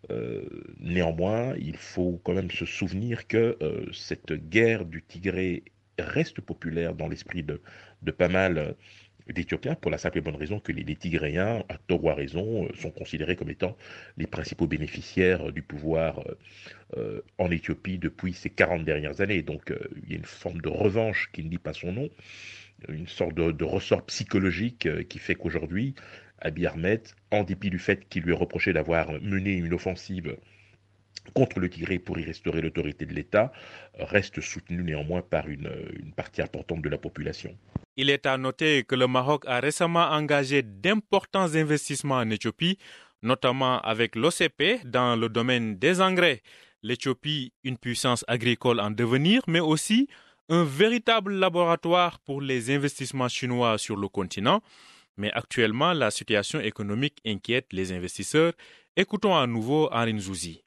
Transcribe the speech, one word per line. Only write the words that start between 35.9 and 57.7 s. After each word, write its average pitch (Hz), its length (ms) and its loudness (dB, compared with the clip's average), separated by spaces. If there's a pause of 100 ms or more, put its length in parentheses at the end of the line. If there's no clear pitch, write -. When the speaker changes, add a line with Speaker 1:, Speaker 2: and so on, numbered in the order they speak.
Speaker 1:
une - 140 -14
partie - 300 -6
importante - 400 -6
de 76 60 -4
la 73 100 -4
population. - 580 -10 (400)
Speaker 2:
Il 135 140 2
est 143 160 2
à 131 100 2
noter 131 480 2
que - 100 0
le 127 120 4
Maroc 127 400 2
a 123 120 0
récemment 170 520 2
engagé 143 520 2
d'importants 180 960 0
investissements 147 600 0
en 113 140 2
Éthiopie, 143 480 0 (440)
notamment 127 580 2
avec 113 340 0
l'O 127 160 4
C 170 200 2
P 202 340 2
dans 123 320 4
le 113 140 2
domaine 113 480 0
des 175 240 4
engrais. 175 400 4 (400)
L'Éthiopie, 127 720 -4 (100)
une 127 140 -4
puissance 120 500 0
agricole 120 500 2
en 104 120 0
devenir, 131 580 4
mais 165 120 4
aussi 175 480 2 (420)
un 170 120 6
véritable 208 720 4
laboratoire 175 880 4
pour 139 220 -6
les 127 280 0
investissements 139 580 0
chinois 123 500 2
sur 107 180 -4
le 101 120 -2
continent. 104 520 2 (560)
Mais 101 160 -4
actuellement, 120 600 2
la 123 160 2
situation 104 500 0
économique 107 640 -2
inquiète 113 460 -2